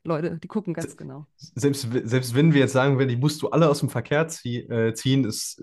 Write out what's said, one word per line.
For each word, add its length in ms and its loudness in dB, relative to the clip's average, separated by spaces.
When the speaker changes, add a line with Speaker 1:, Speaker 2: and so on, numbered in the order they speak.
Speaker 1:
Leute. 360 -2
Die 80 -16
gucken 260 -6
ganz 220 -10
Speaker 2:
Se-, 20 -20
Speaker 1:
genau. 300 -14
Speaker 2:
selbst 560 -2
w-, 120 -2
selbst 300 -2
wenn 180 6
wir 80 6
jetzt 120 2
sagen 240 4
würden, 120 2
die 80 0
musst 240 0
du 80 -4
alle 200 4
aus 100 2
dem 100 -2
Verkehr 380 -2
zie-, 420 -8
äh, 240 0
ziehen, 320 2
es, 380 -6